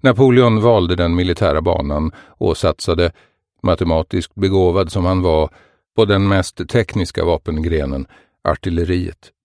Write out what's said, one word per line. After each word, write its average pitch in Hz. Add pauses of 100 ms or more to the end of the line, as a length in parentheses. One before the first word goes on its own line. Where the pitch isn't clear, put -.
Napoleon 123
valde 101
den 85
militära 87
banan 76
och -
satsade, 87 (520)
matematiskt 82
begåvad 95
som 92
han 92
var, 78 (460)
på 113
den 98
mest 95
tekniska 95
vapengrenen, 78 (360)
artilleriet. 85 (140)